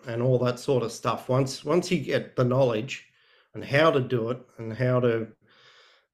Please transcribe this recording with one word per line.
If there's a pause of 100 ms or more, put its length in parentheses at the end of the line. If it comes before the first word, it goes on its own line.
and
all
that
sort
of
stuff.
Once,
once
you
get
the
knowledge (480)
and
how
to
do
it (180)
and
how
to (840)